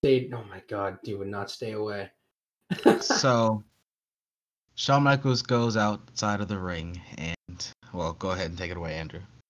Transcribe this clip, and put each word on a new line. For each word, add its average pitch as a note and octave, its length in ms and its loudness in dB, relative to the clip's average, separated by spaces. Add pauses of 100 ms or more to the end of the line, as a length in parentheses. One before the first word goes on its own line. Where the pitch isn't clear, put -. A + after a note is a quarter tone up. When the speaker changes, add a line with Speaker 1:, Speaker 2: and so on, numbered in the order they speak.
Speaker 1:
they, C3 260 4
oh A2+ 160 -8
my G2 200 -16
God, G2 340 -4
dude G2+ 160 -8
would G2 80 -8
not G2+ 240 -8
stay A2+ 220 -8
away. G#2 360 -6 (600)
<laughs> - 320 6
Speaker 2:
So, A#2 600 4 (1120)
Shawn C#3+ 280 4
Michaels C3+ 380 4
goes A#2+ 340 2
outside G#2 640 0
of G2+ 80 -4
the G2+ 100 -4
ring F2 440 -6 (160)
and, E2+ 500 -10 (240)
well, E2+ 220 -4
go F#2 180 -6
ahead F2+ 180 -4
and E2+ 80 -10
take F2 140 -6
it F2 60 -8
away, E2 160 -6
Andrew. D#2+ 260 -8 (300)